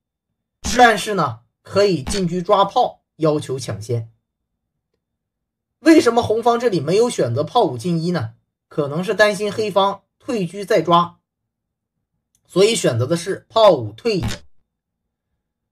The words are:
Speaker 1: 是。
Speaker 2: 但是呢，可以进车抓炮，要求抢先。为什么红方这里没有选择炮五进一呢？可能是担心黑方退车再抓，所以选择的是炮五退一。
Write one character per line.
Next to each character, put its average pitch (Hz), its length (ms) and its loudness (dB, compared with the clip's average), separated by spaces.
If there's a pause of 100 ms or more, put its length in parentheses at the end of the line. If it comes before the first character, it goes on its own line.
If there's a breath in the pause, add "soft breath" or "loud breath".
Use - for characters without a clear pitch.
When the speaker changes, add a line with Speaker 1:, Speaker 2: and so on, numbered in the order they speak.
(640)
Speaker 1:
是。 226 160 -4
Speaker 2:
但 233 180 8
是 214 180 -6
呢， 147 260 -4 (220)
可 196 220 0
以 175 180 0
进 180 260 -4
车 175 120 -4
抓 196 240 2
炮， - 380 -2 (140)
要 151 240 0
求 135 180 -8
抢 113 240 -10
先。 113 300 -6 (1700)
为 311 200 6
什 233 140 0
么 233 80 2
红 226 200 -4
方 240 160 2
这 240 100 -2
里 185 120 -2
没 156 160 -2
有 240 140 2
选 135 240 -4
择 135 80 -2
炮 220 220 0
五 131 120 -4
进 170 260 -4
一 175 100 -4
呢？ 120 220 -6 (320)
可 147 220 -6
能 160 160 -6
是 208 100 -4
担 208 220 2
心 208 160 -6
黑 214 180 -4
方 196 320 0 (160)
退 226 300 -4
车 196 160 -12
再 185 180 0
抓， 170 380 0 (1200)
所 185 200 2
以 226 100 2
选 151 240 -2
择 123 80 -2
的 165 100 -2
是 - 320 -10
炮 214 220 6
五 120 220 -2
退 220 260 -4
一。 151 60 -4 (1500)